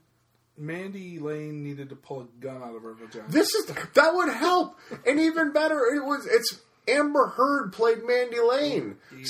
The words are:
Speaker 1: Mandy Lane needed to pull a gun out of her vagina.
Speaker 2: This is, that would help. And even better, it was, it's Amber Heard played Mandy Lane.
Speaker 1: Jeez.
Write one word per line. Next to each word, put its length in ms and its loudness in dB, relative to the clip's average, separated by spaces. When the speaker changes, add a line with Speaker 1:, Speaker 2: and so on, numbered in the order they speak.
Speaker 1:
Mandy 600 -10
Lane 440 -8
needed 260 -10
to 60 -16
pull 260 -14
a 40 -18
gun 240 -10
out 120 -12
of 80 -14
her 100 -14
vagina. 340 -16
Speaker 2:
This 280 2
is, 100 -2
that 500 4
would 180 2
help. 460 0
And 140 4
even 320 2
better, 280 2
it 120 -2
was, 200 -4
it's 360 2
Amber 400 4
Heard 460 0
played 320 2
Mandy 340 0
Lane. 560 0
Speaker 1:
Jeez. 160 -18